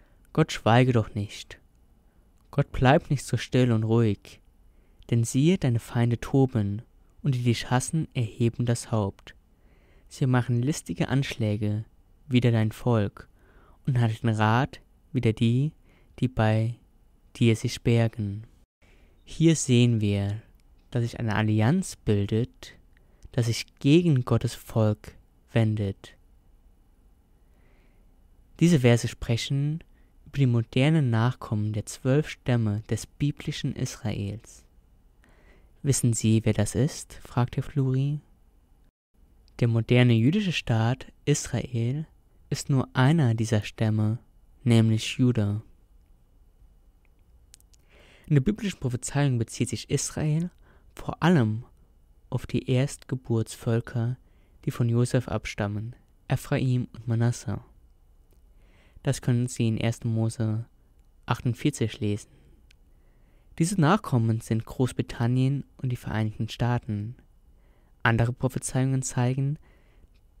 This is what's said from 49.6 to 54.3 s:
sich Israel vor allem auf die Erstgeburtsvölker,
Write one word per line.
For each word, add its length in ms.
sich 220
Israel 600
vor 280
allem 420
auf 160
die 240
Erstgeburtsvölker, 1500